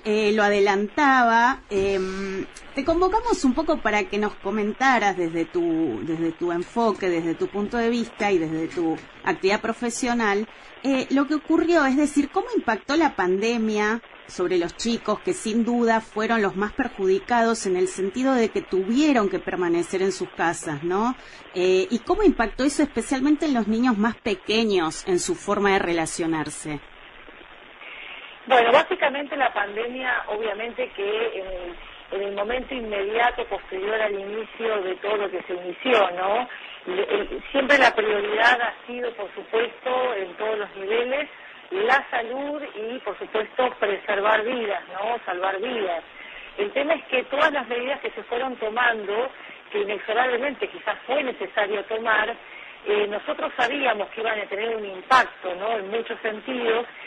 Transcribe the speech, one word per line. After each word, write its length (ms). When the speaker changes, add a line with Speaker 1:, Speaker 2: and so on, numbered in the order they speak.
Speaker 1:
eh, 300
lo 80
adelantaba, 1160
em, 760
te 100
convocamos 600
un 80
poco 240
para 260
que 140
nos 160
comentaras 840
desde 300
tu, 560
desde 300
tu 200
enfoque, 560
desde 260
tu 140
punto 300
de 100
vista 420
y 60
desde 320
tu 300
actividad 380
profesional, 840
eh, 260
lo 180
que 100
ocurrió, 500
es 100
decir, 340
cómo 240
impactó 420
la 200
pandemia 840
sobre 320
los 180
chicos, 440
que 120
sin 320
duda 380
fueron 400
los 120
más 200
perjudicados 880
en 120
el 120
sentido 460
de 160
que 100
tuvieron 720
que 80
permanecer 640
en 100
sus 160
casas, 560
¿no? 320
Eh, 360
y 100
cómo 240
impactó 400
eso 180
especialmente 640
en 80
los 140
niños 280
más 200
pequeños 920
en 100
su 160
forma 380
de 60
relacionarse. 1040
Speaker 2:
Bueno, 280
básicamente 640
la 180
pandemia, 720
obviamente 720
que 420
en, 380
en 180
el 60
momento 400
inmediato 720
posterior 480
al 200
inicio 680
de 140
todo 200
lo 140
que 140
se 100
inició, 560
¿no? 380
Le-, 120
el-, 480
siempre 260
la 160
prioridad 680
ha 140
sido, 300
por 220
supuesto, 800
en 200
todos 220
los 160
niveles, 540
la 400
salud 500
y, 240
por 180
supuesto, 600
preservar 640
vidas, 380
¿no? 320
Salvar 360
vidas. 420
El 140
tema 220
es 100
que 260
todas 220
las 160
medidas 320
que 100
se 140
fueron 320
tomando, 720
que 120
inexorablemente 840
quizás 380
fue 160
necesario 640
tomar, 520
eh, 220
nosotros 500
sabíamos 520
que 120
iban 200
a 80
tener 260
un 100
impacto, 720
¿no? 240
En 100
muchos 320
sentidos, 640